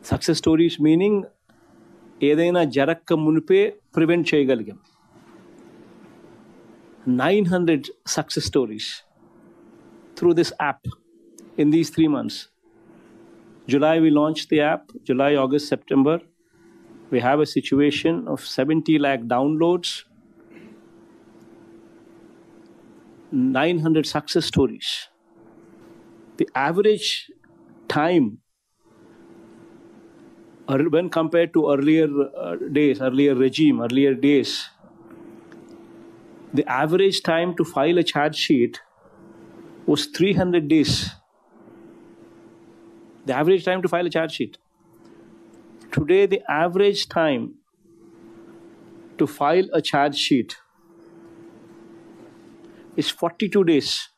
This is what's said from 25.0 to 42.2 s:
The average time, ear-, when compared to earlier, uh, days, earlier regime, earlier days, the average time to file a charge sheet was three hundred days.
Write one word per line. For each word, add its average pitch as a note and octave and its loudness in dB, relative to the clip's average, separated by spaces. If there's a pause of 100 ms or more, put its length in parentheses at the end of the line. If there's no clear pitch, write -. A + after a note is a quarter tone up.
The - 0 (200)
average G3+ 0 (920)
time, D#3+ 2 (2500)
ear-, C#3+ 0
when F3+ 0 (100)
compared E3 0
to D#3 2 (120)
earlier, D#3 2 (380)
uh, E2+ -6 (240)
days, C3+ 2
earlier C#3 2 (100)
regime, C3 2
earlier C3+ 2 (140)
days, C#3 2 (2000)
the - 0 (160)
average F#3+ 2 (100)
time E3+ 0
to D#3+ 2 (120)
file E3 2
a - -2
charge D3+ 0 (100)
sheet A#2+ 2 (1160)
was D3 -2 (140)
three F#3+ 2
hundred F3 0
days. - 2 (2250)